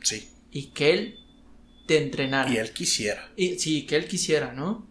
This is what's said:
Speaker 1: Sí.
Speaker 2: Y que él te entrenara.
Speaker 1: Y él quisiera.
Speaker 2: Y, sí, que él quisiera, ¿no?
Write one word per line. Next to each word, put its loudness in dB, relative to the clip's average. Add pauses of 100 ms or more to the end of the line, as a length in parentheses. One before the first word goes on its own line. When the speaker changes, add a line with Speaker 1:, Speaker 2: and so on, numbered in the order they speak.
Speaker 1:
Sí. -4 (220)
Speaker 2:
Y -8
que 4
él -4 (680)
te 6
entrenara. 0
Speaker 1:
Y 2
él -2
quisiera. -2
Speaker 2:
Y, 0
sí, 0
que 0
él 0
quisiera, 0
¿no? -4